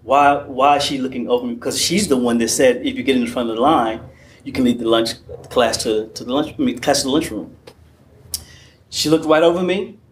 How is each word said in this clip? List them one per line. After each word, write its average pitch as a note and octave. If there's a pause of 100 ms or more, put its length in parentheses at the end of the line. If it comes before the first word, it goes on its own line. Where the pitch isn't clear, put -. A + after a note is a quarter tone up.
Why, C#3+
why C#3+
is C#3
she C#3+
looking B2+
over B2
me? A#2
'Cause B2+
she's F#3
the C3+
one A#2
that A2+
said, C3
"If C3
you B2
get C3
in A#2+
the A#2
front A#2
of A2
the A2+
line, A#2+ (440)
you C#3
can B2+
lead A#2+
the A2+
lunch A#2 (400)
class A2+
to, A2
to -
the A#2+
lunch, D3+
I D3+
mean, A#2+
class C#3+
to C#3
the C3
lunchroom." A2+ (1300)
She -
looked D#3
right D#3
over F3
me F#3 (140)